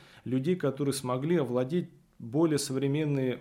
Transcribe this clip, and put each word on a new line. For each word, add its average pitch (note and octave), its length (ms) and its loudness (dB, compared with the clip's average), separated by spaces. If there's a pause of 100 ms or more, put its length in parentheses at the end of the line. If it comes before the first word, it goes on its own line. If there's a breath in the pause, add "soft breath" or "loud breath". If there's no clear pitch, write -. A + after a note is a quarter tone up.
(240 loud breath)
людей, C3 320 0
которые C#3 380 0
смогли C3+ 440 0
овладеть C3 520 0 (280)
более D3 420 2
современным C#3 800 0